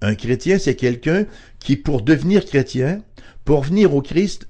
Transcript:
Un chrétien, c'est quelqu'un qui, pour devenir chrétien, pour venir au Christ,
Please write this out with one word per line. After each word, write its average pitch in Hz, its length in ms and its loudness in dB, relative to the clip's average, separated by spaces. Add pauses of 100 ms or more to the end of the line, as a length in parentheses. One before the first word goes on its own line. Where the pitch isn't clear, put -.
Un 104 140 0
chrétien, 127 440 0
c'est - 180 0
quelqu'un 147 500 0 (320)
qui, 135 180 0
pour - 240 -2
devenir 151 460 2
chrétien, 139 560 -2 (420)
pour 143 180 2
venir 170 320 2
au 139 60 2
Christ, 180 500 -2